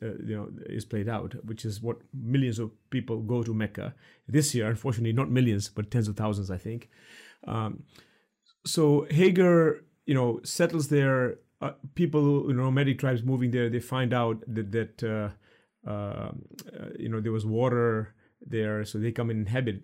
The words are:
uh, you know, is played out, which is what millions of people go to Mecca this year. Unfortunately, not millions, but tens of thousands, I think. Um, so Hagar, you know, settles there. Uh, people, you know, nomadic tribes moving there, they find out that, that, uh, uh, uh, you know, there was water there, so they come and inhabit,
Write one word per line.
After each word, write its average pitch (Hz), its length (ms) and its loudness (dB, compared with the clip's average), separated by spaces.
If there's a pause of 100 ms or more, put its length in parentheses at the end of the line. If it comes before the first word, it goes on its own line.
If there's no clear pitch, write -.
uh, 110 120 -6 (120)
you 110 100 -6
know, 104 140 -8 (160)
is 110 200 -8
played 107 240 -4
out, 104 260 -6 (100)
which 113 200 -10
is 107 160 -6
what 117 200 -6 (120)
millions 123 460 0
of 110 120 -6 (180)
people 113 300 -4
go 117 240 -2
to 113 100 -4
Mecca 104 400 -4 (340)
this 147 280 2
year. 110 120 0
Unfortunately, 113 460 -2
not 139 160 0
millions, 117 380 4
but - 240 -8
tens 113 160 2
of 104 80 -4
thousands, 104 340 -2
I 92 80 -6
think. 113 320 -10 (560)
Um, 110 380 -6 (800)
so 147 440 4
Hagar, 175 760 6 (220)
you 151 80 2
know, 123 300 2
settles 165 440 0
there. 135 520 2 (220)
Uh, 143 120 -6 (220)
people, 147 520 2
you 139 60 0
know, 123 100 0
nomadic 135 340 2
tribes 131 240 0
moving 127 300 0
there, 120 180 0
they 117 120 -2
find 127 320 -2
out 117 340 0
that, 110 240 -4
that, 110 320 -4
uh, 107 260 -2 (560)
uh, 104 60 -8
uh, 101 400 -8 (680)
you 117 120 -6
know, 113 100 -4
there 110 140 -2
was 107 120 -2
water 113 680 0 (300)
there, 107 400 -2
so 110 120 -8
they 113 140 0
come 117 180 -2
and 107 180 -2
inhabit, 113 360 -2